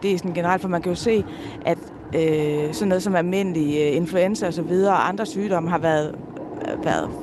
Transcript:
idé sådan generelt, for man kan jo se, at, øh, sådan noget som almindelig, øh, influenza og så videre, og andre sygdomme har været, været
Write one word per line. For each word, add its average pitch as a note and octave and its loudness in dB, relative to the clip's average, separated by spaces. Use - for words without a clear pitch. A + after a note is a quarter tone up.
idé G3 2
sådan F3 -4
generelt, F3 0
for G3 -4
man F3 0
kan F3+ -2
jo E3+ 0
se, A3 2
at, E3+ 2
øh, D#3 2
sådan G#3 0
noget F#3 2
som G3 2
almindelig, E3+ 2
øh, D3 4
influenza F#3 2
og E3 -2
så F3 -4
videre, F#3 4
og C#3+ 4
andre G3 -2
sygdomme F#3+ -2
har F3 2
været, D3+ 0
været D#2+ 0